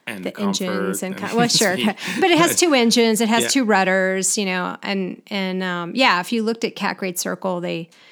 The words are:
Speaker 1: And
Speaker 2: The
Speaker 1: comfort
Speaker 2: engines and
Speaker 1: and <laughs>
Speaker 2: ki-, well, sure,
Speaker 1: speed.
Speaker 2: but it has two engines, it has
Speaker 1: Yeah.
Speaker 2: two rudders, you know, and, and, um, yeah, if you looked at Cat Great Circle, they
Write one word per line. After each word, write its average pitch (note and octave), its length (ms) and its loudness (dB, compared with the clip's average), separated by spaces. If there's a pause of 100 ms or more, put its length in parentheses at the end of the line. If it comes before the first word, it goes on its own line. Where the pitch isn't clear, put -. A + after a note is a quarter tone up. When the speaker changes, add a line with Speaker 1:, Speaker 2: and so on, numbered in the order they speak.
Speaker 1:
And - 180 -10
Speaker 2:
The F#3+ 80 -6
Speaker 1:
comfort G3 320 -4
Speaker 2:
engines F#3+ 400 -4
and F#3 120 -6
Speaker 1:
and G3 140 -6
<laughs> - 0 -
Speaker 2:
ki-, A3 60 -2
well, A#3+ 120 4
sure, G3+ 280 2
Speaker 1:
speed. A3 180 0 (260)
Speaker 2:
but F#4 100 4
it E4 80 4
has D#4+ 180 4
two E4+ 180 4
engines, A#3 460 4
it A3+ 80 0
has A#3 160 4
Speaker 1:
Yeah. A#3 60 -2
Speaker 2:
two C4+ 140 2
rudders, F#3+ 760 2
you G3+ 80 -2
know, F#3 360 -4
and, F#3+ 460 -4
and, F#3+ 340 -4
um, F3 320 -4
yeah, A#3 260 4
if F#3 120 -6
you A3+ 100 0
looked A3+ 220 -4
at - 100 -4
Cat F#3+ 220 -4
Great F3+ 220 -6
Circle, F#3 420 -4
they E3+ 280 -6 (240)